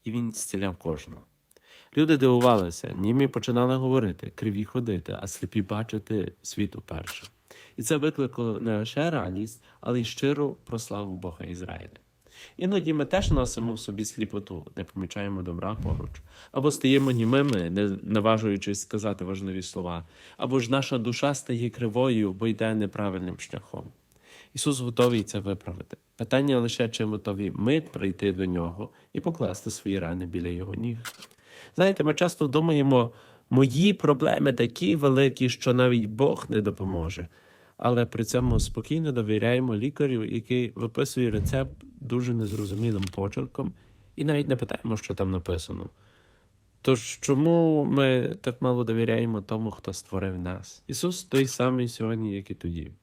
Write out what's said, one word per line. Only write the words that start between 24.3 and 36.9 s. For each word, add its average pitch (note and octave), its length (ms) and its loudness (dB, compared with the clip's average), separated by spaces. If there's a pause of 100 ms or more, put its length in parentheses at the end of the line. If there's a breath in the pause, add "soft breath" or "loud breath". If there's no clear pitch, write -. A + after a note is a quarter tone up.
Ісус C3+ 260 -2
готовий A#2+ 420 4
це G#2 160 -6
виправити. F#2+ 580 -8 (200)
Питання C3+ 420 2
лише, A#2 300 0
чи A2+ 160 -4
готові G#2 500 -4
ми C#3 260 2
прийти G2 520 -2
до F#2 140 0
Нього F2 440 -4 (220 soft breath)
і - 80 -2
покласти A2+ 500 -4
свої G2 280 -2
рани F2 280 -4
біля E2+ 220 -4
Його F#2 260 -6
ніг. A2+ 240 -4 (760 loud breath)
Знаєте, F#3+ 300 4
ми D3+ 100 4
часто E3+ 320 0
думаємо, C#3 680 4 (380 loud breath)
«Мої C#3 420 6
проблеми C#3+ 600 4
такі B2 440 2
великі, C3+ 520 4
що B2 260 0
навіть B2 320 4
Бог A2+ 420 2
не A2 120 2
допоможе». F#2 680 -4 (480 soft breath)